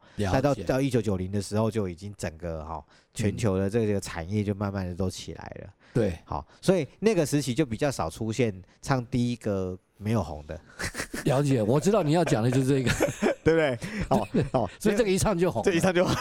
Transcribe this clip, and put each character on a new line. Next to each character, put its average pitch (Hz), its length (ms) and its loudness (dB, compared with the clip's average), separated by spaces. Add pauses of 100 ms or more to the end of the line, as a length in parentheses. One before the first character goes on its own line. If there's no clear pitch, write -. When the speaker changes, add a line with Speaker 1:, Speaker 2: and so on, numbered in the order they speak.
(160)
Speaker 1:
了 101 160 -2
解。 135 40 2
Speaker 2:
那 135 60 4
到， 139 220 2
到 131 180 0
一 139 80 2
九 120 120 2
九 98 140 0
零 92 160 -4
的 101 100 -2
时 101 160 -6
候， 110 120 2
就 104 180 -2
已 87 60 -6
经 101 240 -12
整 82 200 -6
个 80 280 -8
哈， 80 180 -10 (300)
全 98 240 0
球 98 200 2
的 98 120 0
这 113 160 0
个 101 160 0
产 82 260 -8
业 104 160 0
就 101 120 -2
慢 98 180 -4
慢 95 140 -4
的 90 80 -6
都 92 140 0
起 - 240 -10
来 - 100 -14 (180)
了。 - 60 -14
Speaker 1:
嗯。 - 60 -20 (200)
对。 98 320 0
Speaker 2:
好， 73 200 -8 (140)
所 190 160 4
以 151 120 -2 (100)
那 220 160 2
个 170 100 4
时 143 160 2
期 135 140 -2
就 156 120 2
比 113 120 -6
较 143 140 0
少 82 180 -2
出 110 220 -6
现 113 200 0 (300)
唱 127 240 0
第 120 260 0
一 120 40 -2
个 95 420 -4 (200)
没 104 140 -4
有 107 120 2
红 76 240 -8
的。 80 120 -10 (680)
Speaker 1:
了 139 180 2
解， 135 180 2
我 120 180 4
知 180 120 2
道 214 100 4
你 147 120 2
要 170 120 4
讲 117 160 2
的 123 80 4
就 131 120 4
是 127 60 2
这 135 160 2
个。 110 100 2
Speaker 2:
<laughs> - 60 -2 (420)
对 160 120 4
不 165 60 4
对？ 135 200 2 (300)
哦， 117 180 2 (240)
Speaker 1:
<laughs> - 0 -
Speaker 2:
哦， 117 180 0 (100)
Speaker 1:
所 208 120 2
以 208 60 0
这 240 60 4
个 202 60 0
一 190 80 2
唱 196 180 2
就 170 140 2
红 117 140 -4
了。 202 80 2
Speaker 2:
这 170 40 2
一 165 40 4
唱 185 140 4
就 180 120 4
红。 - 160 0